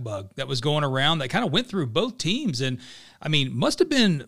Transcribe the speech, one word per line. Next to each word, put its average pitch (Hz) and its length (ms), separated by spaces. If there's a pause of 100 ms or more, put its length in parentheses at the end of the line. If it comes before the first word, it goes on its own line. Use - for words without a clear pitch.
bug 101 320
that 135 120
was 131 140
going 147 240
around 143 360
that 131 80
kinda 208 180
went 185 200
through 180 200
both 175 320
teams. 185 420
And, 131 180 (440)
I 151 60
mean, 139 280
must 226 220
have 359 100
been 214 400